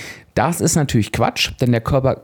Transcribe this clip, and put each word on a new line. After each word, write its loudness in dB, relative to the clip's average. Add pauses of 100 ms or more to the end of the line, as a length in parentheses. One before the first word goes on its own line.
(340)
Das 0
ist 0
natürlich 0
Quatsch, -2
denn 2
der 2
Körper 0